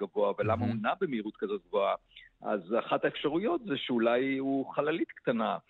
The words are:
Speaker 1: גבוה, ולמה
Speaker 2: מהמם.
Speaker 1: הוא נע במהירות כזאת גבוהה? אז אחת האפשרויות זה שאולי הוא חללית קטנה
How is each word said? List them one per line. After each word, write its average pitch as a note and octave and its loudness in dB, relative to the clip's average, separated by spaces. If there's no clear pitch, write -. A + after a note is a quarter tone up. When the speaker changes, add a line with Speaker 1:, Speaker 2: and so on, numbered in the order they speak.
Speaker 1:
גבוה, G#2 2
ולמה A2 2
Speaker 2:
מהמם. A#2+ 0
Speaker 1:
הוא A2 -4
נע B2+ 0
במהירות A#2 -2
כזאת G2+ -4
גבוהה? G2 2
אז G#2+ 0
אחת - 0
האפשרויות F#3+ 0
זה F3 -2
שאולי B2+ 2
הוא C3+ 0
חללית D#3 0
קטנה A2 -2